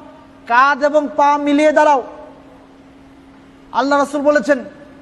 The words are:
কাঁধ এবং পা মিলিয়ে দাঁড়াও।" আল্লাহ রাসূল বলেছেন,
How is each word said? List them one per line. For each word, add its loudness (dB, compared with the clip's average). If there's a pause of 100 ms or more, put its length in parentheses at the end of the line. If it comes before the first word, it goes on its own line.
(480)
কাঁধ 2
এবং 0
পা 2
মিলিয়ে 0
দাঁড়াও।" 2 (1700)
আল্লাহ 0
রাসূল -4
বলেছেন, 0 (380)